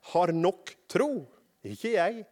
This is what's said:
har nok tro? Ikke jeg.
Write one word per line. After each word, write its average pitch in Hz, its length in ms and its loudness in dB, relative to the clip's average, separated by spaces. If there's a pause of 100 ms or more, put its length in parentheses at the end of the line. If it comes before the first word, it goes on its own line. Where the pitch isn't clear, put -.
(120)
har 170 220 4
nok 170 400 0 (160)
tro? 269 220 2 (500)
Ikke 104 320 -6
jeg. 208 380 0